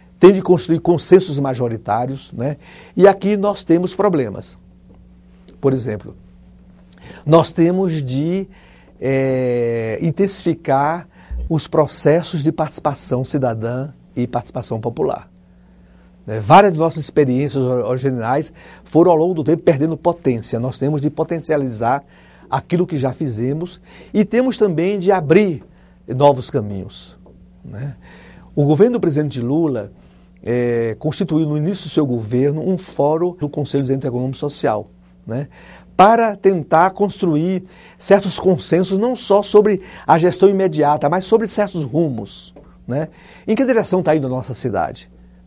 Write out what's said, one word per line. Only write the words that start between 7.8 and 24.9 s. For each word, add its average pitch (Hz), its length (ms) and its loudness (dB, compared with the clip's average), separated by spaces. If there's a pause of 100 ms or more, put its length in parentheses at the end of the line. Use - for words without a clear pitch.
de, 156 440 -4 (540)
eh, 123 1000 -2
intensificar 160 1040 -2 (400)
os 156 200 -2
processos 156 760 0
de 156 80 0
participação 143 720 -4
cidadã 127 640 -4 (260)
e 123 120 -2
participação 120 520 -8
popular. 120 520 -6 (960)
Né? 110 120 -6
Várias 175 340 6
de 156 40 -4
nossas 160 260 -2
experiências 135 600 0
or-, 127 220 -2
originais 127 680 -2 (300)
foram, 175 280 4
ao 160 60 4
longo 175 160 0
do 156 100 -4
tempo, 160 200 0
perdendo 160 340 2
potência. 127 640 -2
Nós 123 180 -6
temos 143 240 -2
de 147 80 0
potencializar 143 920 -4 (460)
aquilo 170 360 -2
que 170 120 -6
já 127 160 -2
fizemos 139 680 -6 (320)
e 202 120 4
temos 240 320 0
também 190 420 0